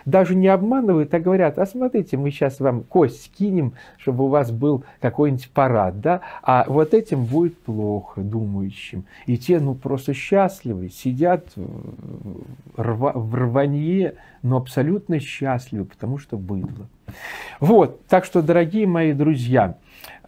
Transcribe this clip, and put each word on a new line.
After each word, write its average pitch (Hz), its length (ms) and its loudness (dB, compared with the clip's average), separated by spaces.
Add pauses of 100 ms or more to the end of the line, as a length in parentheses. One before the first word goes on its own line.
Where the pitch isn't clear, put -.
Даже 185 300 4
не 190 140 4
обманывают, 190 640 2
а 170 40 2
говорят: 175 400 2
«А 185 60 2
смотрите, 220 540 -2
мы 143 120 -2
щас 139 300 -2
вам 127 220 0
кость - 420 0
скинем, 185 480 -2 (240)
чтобы 131 280 -2
у 135 40 2
вас 135 220 2
был 135 340 0 (160)
какой-нибудь 135 480 0
парад, 107 540 0
да? 175 180 0 (220)
А 127 260 4
вот 156 240 2
этим 151 320 2
будет 160 320 0
плохо 104 640 -6
думающим». 98 840 -6 (200)
И 120 140 -2
те, 175 220 2
ну, 139 140 -2
просто 139 380 -6
счастливы, 135 760 -2
сидят 165 560 -2 (100)
в - 840 -14 (340)
рва-, 113 380 -2
в 113 200 -4
рванье, 143 840 0 (260)
но 127 160 2
абсолютно 156 600 -2
счастливы, 131 680 -6
потому 123 320 -8
что 131 180 -12
быдло. 98 500 -8 (760)
Вот, 165 480 4
так 185 180 4
что, 175 160 2
дорогие 170 440 2
мои 165 280 2
друзья, 127 640 2 (500)